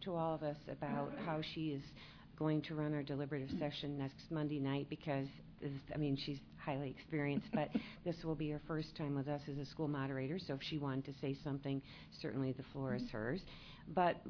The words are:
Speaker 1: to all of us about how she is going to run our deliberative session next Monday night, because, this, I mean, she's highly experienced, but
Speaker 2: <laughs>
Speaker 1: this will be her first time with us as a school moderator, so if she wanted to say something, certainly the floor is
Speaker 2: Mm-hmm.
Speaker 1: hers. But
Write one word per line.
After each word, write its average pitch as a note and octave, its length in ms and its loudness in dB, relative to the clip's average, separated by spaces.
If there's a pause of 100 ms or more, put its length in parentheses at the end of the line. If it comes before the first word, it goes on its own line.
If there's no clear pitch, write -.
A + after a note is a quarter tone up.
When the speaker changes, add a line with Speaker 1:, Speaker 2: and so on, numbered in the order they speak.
Speaker 1:
to F#3 120 0
all E3 200 4
of D3+ 80 -2
us D3+ 160 0 (120)
about C#3+ 420 -2 (120)
how D#3+ 160 2 (140)
she D#3 160 0
is C#3 120 0 (560)
going D#3 240 6
to D#3+ 120 -4
run D3+ 200 2
our D3 80 0
deliberative C#3 560 0
session D3 400 0
next C3+ 180 -2 (140)
Monday D3+ 280 2
night, C#3 300 2
because, C#3 380 0 (340)
this, C#3+ 100 -2 (240)
I - 40 -2
mean, C#3+ 180 4
she's C#3 220 -2 (200)
highly C#3 300 0
experienced, C#3+ 640 0
but D3+ 160 4 (180)
Speaker 2:
<laughs> - 180 -10
Speaker 1:
this E3+ 200 2
will D#3+ 100 2
be D3+ 140 0
her D3+ 180 0
first D#3 300 0
time C#3+ 180 2
with C#3 140 2
us D3 180 2
as C#3+ 120 -2
a C#3 80 -2
school D#3 220 0
moderator, C3+ 500 2
so D#3 160 -2
if C#3 80 -2
she D#3+ 160 0
wanted C3+ 260 2
to C#3 160 -6
say C#3 240 2
something, C#3 380 2 (400)
certainly C3 300 2
the C#3+ 100 -4 (100)
floor C3+ 220 0
is B2+ 80 2
Speaker 2:
Mm-hmm. A#2+ 140 -4
Speaker 1:
hers. B2 240 2 (540)
But F3 220 6 (140)